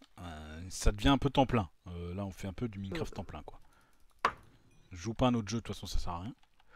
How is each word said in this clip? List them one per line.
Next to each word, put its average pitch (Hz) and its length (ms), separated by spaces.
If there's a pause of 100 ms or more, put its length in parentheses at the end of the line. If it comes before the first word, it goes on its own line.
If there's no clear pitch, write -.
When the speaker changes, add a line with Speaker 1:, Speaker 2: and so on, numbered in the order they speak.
(200)
Speaker 1:
Euh, 80 500
ça - 220
devient - 160
un 139 100
peu 139 120
temps 135 160
plein. 110 220 (200)
Euh, 87 260
là, 101 100
on 98 60
fait - 160
un 95 60
peu 123 160
du 104 100
Minecraft 98 340
Speaker 2:
Mm. - 40
Speaker 1:
temps 101 80
plein, 76 180
quoi. - 180 (1300)
Je 85 40
joue 107 180
pas 127 120
à - 40
un 123 40
autre 110 140
jeu, 113 100
de 110 40
toute 101 120
façon, - 120
ça - 120
sert 90 140
à 87 100
rien. 107 120 (420)